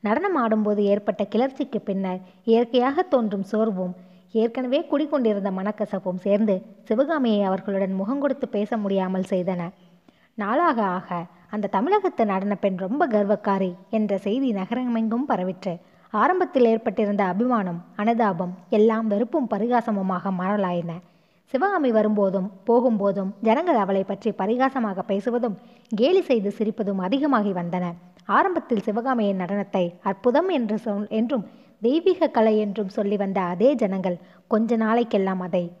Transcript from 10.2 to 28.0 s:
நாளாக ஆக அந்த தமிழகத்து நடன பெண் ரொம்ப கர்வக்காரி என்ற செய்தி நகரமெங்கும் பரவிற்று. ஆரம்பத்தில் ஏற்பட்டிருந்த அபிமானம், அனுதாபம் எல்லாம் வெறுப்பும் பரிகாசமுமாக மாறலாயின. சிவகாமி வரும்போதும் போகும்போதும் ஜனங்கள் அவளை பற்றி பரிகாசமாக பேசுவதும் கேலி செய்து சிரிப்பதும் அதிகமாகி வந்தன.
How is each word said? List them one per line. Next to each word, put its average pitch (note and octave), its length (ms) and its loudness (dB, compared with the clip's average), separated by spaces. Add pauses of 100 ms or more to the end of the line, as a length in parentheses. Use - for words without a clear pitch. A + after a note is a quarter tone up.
நாளாக A#3+ 400 2 (100)
ஆக F3+ 320 -4 (300)
அந்த G#3 260 -4
தமிழகத்து F4 500 2
நடன G3 300 0
பெண் F#3+ 260 -2
ரொம்ப A3 240 -2
கர்வக்காரி G3+ 640 0 (200)
என்ற A3 280 0
செய்தி B3+ 340 -2
நகரமெங்கும் A#3 800 -2
பரவிற்று. F#3 460 -2 (360)
ஆரம்பத்தில் C4 580 4
ஏற்பட்டிருந்த G#3 540 0
அபிமானம், F#3+ 560 0 (140)
அனுதாபம் G#3 600 0 (160)
எல்லாம் A3 380 4
வெறுப்பும் A3+ 420 0
பரிகாசமுமாக G3+ 840 0
மாறலாயின. F3+ 600 -2 (600)
சிவகாமி D#4+ 400 0
வரும்போதும் G#3 600 2 (120)
போகும்போதும் G3+ 760 2
ஜனங்கள் C#4 380 2
அவளை G3 260 2
பற்றி G3 300 -4
பரிகாசமாக A3+ 680 -2
பேசுவதும் A3 540 -2 (320)
கேலி C#4+ 320 4
செய்து G#3 300 0
சிரிப்பதும் G3+ 540 -2
அதிகமாகி A#3+ 460 0
வந்தன. F3+ 340 -4 (420)